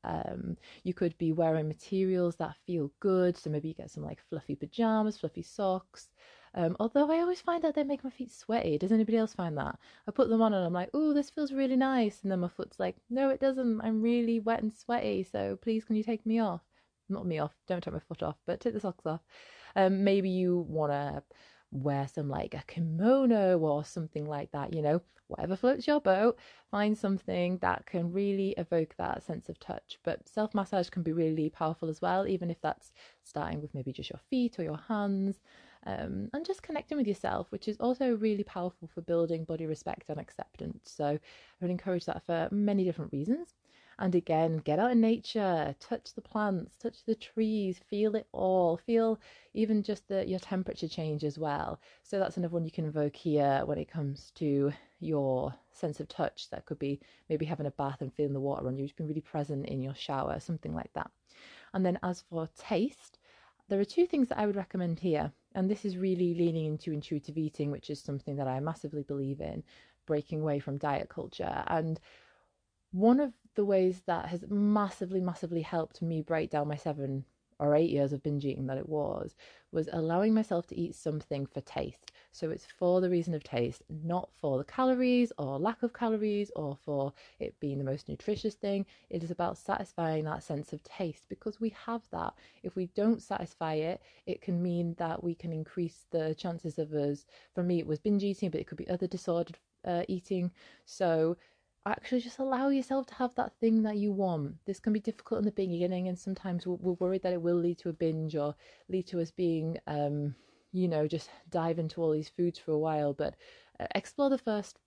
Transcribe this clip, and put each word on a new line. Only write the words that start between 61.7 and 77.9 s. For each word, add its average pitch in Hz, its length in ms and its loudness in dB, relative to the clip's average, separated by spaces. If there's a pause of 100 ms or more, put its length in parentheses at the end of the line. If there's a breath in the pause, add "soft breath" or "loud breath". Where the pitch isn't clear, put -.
And 185 140 2
then 180 160 2
as 180 260 -4
for 160 200 -4 (100)
taste, - 600 -4 (480 soft breath)
there 196 100 0
are 202 60 4
two 349 220 2
things 277 240 2
that - 80 -4
I 214 80 2
would 202 100 0
recommend 180 420 -2
here. 151 320 0 (240)
And 190 160 2
this 208 140 -2
is 185 120 -2
really 180 380 2
leaning 165 320 2
into 151 240 -4
intuitive 151 480 -4
eating, 151 320 -2
which - 200 -8
is 147 100 -8
something 139 380 -6
that 139 100 0
I 131 100 -2
massively 147 460 -6
believe 139 360 -4
in, 151 220 -6 (420 loud breath)
breaking 151 360 -2
away 151 180 0
from 139 200 -6
diet 143 300 -2
culture. - 600 -6
And 160 320 -2 (880 soft breath)
one 226 300 6
of 277 120 0 (240)
the 208 80 2
ways 185 420 4
that 170 200 -2
has 175 220 -6
massively, 202 720 2
massively 170 420 -2
helped 160 400 -4
me 165 180 0
break 160 300 -2
down 147 160 0
my 147 100 -4
seven 139 480 -4 (360)
or 147 160 6
eight 165 140 4